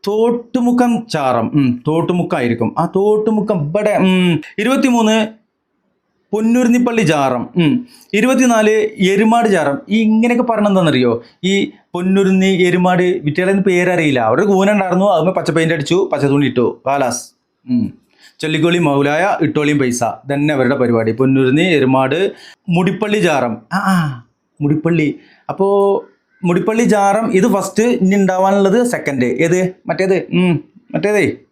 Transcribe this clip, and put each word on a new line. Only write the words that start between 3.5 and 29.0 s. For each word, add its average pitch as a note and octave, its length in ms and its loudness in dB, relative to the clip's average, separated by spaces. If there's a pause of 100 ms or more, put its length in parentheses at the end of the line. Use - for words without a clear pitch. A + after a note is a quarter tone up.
ഇവിടെ. G#3 280 -2
ഉം, F3+ 440 2 (180)
ഇരുപത്തിമൂന്ന് A3 680 2 (1040)
പൊന്നുരുന്നിപ്പള്ളി A#3 720 2
ചാറം. C#3 560 0
ഉം, C#3+ 300 0 (260)
ഇരുപത്തിനാല് A3 760 2 (100)
എരുമാട് G#3+ 500 2
ചാറം. C#3+ 280 0 (120)
ഈ A3 120 0
ഇങ്ങനെയൊക്കെ A3+ 420 2
പറയണ G#3+ 240 0
എന്താണെന്നറിയോ? C#3+ 560 2 (200)
ഈ G3 280 0 (220)
പൊന്നുരുന്നി, F#3+ 520 2
എരുമാട്, F3+ 580 2
വിറ്റേളെന്ന് F3+ 600 -2
പേരറിയില്ല. F3 560 0
അവിടെ A#2 220 0
ഒരു G3+ 80 0
കൂന G3 220 2
ഉണ്ടായിരുന്നു, F#3+ 340 0
അതുമ്മേ F3+ 260 2
പച്ച E3+ 200 -2
പെയിന്റ് D#3+ 220 0
അടിച്ചു, E3+ 400 -2
പച്ച C#3+ 120 -2
തുണി C#3 200 2
ഇട്ടു, B2 420 -2
ഖലാസ്. C3 440 -4 (380)
ഉം. A#2+ 240 -2 (460)
ചൊല്ലിക്കോളി D#3+ 380 0
മൗലായ, D3+ 640 0
ഇട്ടോളിയും D3 380 0
പൈസ. B2 240 -2
ഇതന്നെ C#3+ 500 -4
അവരുടെ C3 220 0
പരിപാടി. A#2 360 0
പൊന്നുരുന്നി, C3 500 2
എരുമാട്, C#3 680 0 (380)
മുടിപ്പള്ളി G3 500 -2
ചാറം. C3+ 380 -2 (160)
ആ, F3+ 40 -2
ആ, E3+ 460 -2 (380)
മുടിപ്പള്ളി. D#3 580 0 (300)
അപ്പോ G3 560 0 (380)
മുടിപ്പള്ളി F#3 400 0
ചാറം G#3 500 0
ഇത് F#3+ 180 2
ഫസ്റ്റ്, G3 320 -2
ഇനി G3 320 2
ഉണ്ടാവാനുള്ളത് G3 680 2
സെക്കൻഡ്. C#3 400 -2